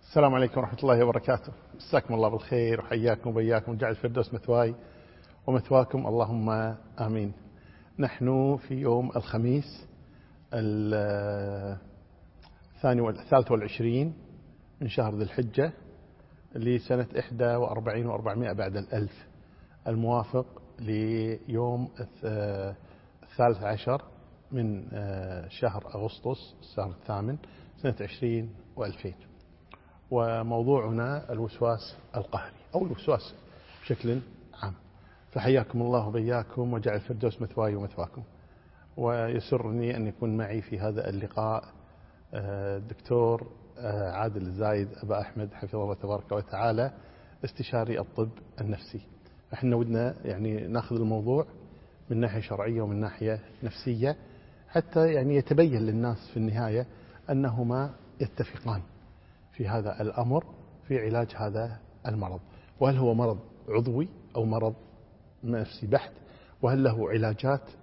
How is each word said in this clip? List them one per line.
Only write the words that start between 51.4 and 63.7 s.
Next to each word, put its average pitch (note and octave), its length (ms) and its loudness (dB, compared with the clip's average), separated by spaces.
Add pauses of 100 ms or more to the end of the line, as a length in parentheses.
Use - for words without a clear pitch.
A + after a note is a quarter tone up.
من A2+ 100 2
ناحية A2 200 0
شرعية A2+ 420 -2
ومن G#2 180 -2
ناحية A2 400 -2 (220)
نفسية، B2 540 -2 (520)
حتى E3 440 4
يعني C#3+ 240 4
يتبين C#3+ 460 6
للناس A2+ 480 0
في - 60 -8
النهاية A2+ 500 2 (440)
أنهما C3 640 2 (260)
يتفقان - 600 -4 (720)
في G#2+ 160 -4
هذا A2 340 -2
الأمر، A#2+ 420 0 (440)
في C3+ 100 2
علاج A2+ 380 0
هذا A2 420 -4 (280)
المرض. F#2+ 340 -4 (400)
وهل C3+ 160 6
هو B2 180 4
مرض A2+ 240 2 (300)
عضوي A#2+ 400 2 (280)